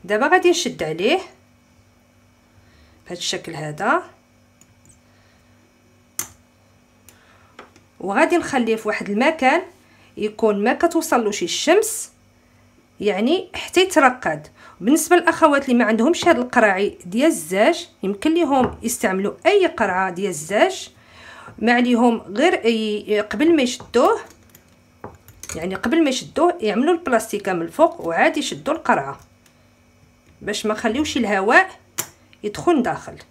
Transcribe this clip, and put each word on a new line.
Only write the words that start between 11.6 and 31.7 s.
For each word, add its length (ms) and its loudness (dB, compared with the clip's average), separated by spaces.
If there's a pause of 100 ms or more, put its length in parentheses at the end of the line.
يعني 540 0
حتى 260 -2
يترقد. 680 0 (320)
بالنسبه 360 2
للاخوات 480 4
اللي 100 2
ما 100 4
عندهمش 440 2
هاد 100 4
القراعي 680 2
ديال 220 0
الزاج، 640 0 (140)
يمكن 320 -2
ليهم 480 0
يستعملوا 520 -2 (120)
اي 200 4
قرعه 440 -2
ديال 180 -6
الزاج، 600 -2 (680)
ما 140 2
عليهم 460 2
غير 480 -2
ي-، 540 -2
قبل 360 2
ما 60 2
يشدوه، 580 0 (1400)
يعني 180 -6
قبل 300 0
ما 60 0
يشدوه 500 -2
يعملوا 340 0
البلاستيكه 580 -2
من 100 -2
الفوق 380 0
وعاد 360 0
يشدوا 380 -6
القرعه 460 -2 (1200)
باش 240 -6
ما 80 0
نخليوش 420 -2
الهواء 640 0 (640)